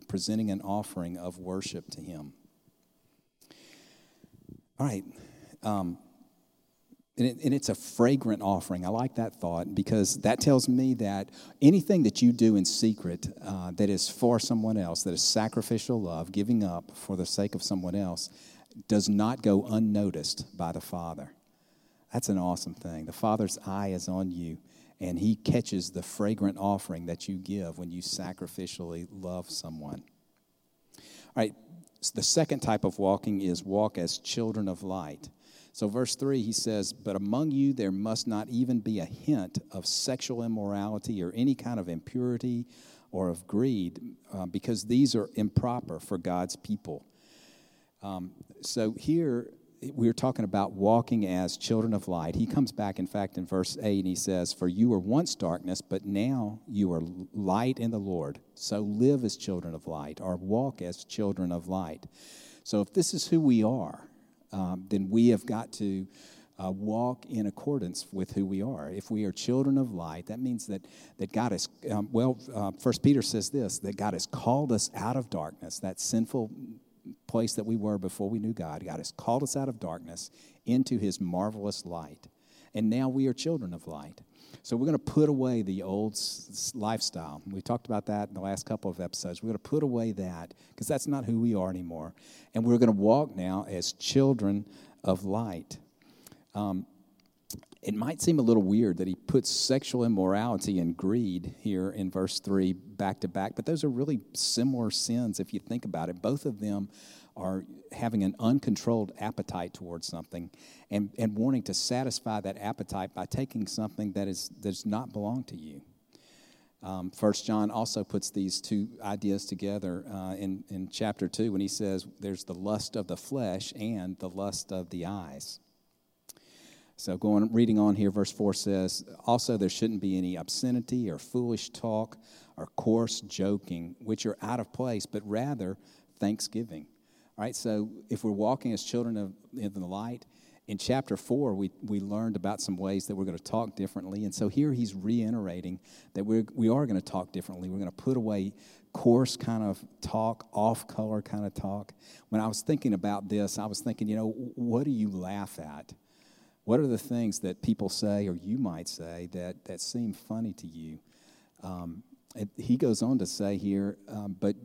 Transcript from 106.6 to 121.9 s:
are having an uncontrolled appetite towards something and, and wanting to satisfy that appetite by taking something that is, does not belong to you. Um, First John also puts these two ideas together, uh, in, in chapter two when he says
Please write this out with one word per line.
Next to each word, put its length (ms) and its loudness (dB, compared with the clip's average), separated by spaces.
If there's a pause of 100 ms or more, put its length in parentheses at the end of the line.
are 300 -4 (260)
having 320 0
an 160 2
uncontrolled 800 2
appetite 560 -6
towards 320 -10
something 460 -10 (400)
and, 260 0
and 180 0
wanting 280 2
to 100 -6
satisfy 680 -2
that 180 -6
appetite 560 -4
by 100 -6
taking 400 -4
something 460 -4
that 160 -2
is, 220 -6
does 360 -6
not 260 -2
belong 340 -4
to 120 -14
you. 240 -14 (1040)
Um, 260 -6
First 360 2
John 260 2
also 320 -2
puts 260 -4
these 320 -2
two 280 -2 (120)
ideas 440 -2
together, 600 -4
uh, 300 -6
in, 320 -6
in 200 -6
chapter 380 -2
two 260 0
when 80 2
he 60 0
says 380 -2 (140)